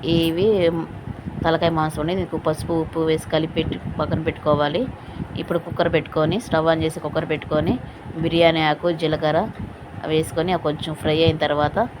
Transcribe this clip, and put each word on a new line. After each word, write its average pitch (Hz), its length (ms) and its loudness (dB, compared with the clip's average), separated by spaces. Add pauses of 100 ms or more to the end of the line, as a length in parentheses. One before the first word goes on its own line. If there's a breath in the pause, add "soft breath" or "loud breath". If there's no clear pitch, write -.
ఇవి 170 640 4 (720)
తలకాయ 165 240 4
మాంసం 156 320 0
అండి. 170 140 0
దీనికి 170 220 -2
పసుపు, 156 360 -2
ఉప్పు 160 260 -2
వేసి 160 300 0
కలిపి 160 240 0
పెట్టి 156 260 -2 (200)
పక్కన 160 220 0
పెట్టుకోవాలి. 151 640 0 (500 loud breath)
ఇప్పుడు 170 220 -2
కుక్కర్ 170 340 -2
పెట్టుకొని, 156 460 0
స్టవ్ 160 280 0
on 160 160 2
చేసి 160 160 -2
కుక్కర్ 156 300 -4
పెట్టుకొని, 156 500 0 (380 loud breath)
బిర్యానీ 165 440 4
ఆకు, 156 300 2
జీలకర్ర 156 460 2 (680)
అవి 156 120 0
వేసుకొని, 160 380 0
అవి 165 100 -2
కొంచెం 156 320 -2
ఫ్రై 156 280 2
అయిన 160 140 4
తర్వాత 147 520 0 (100)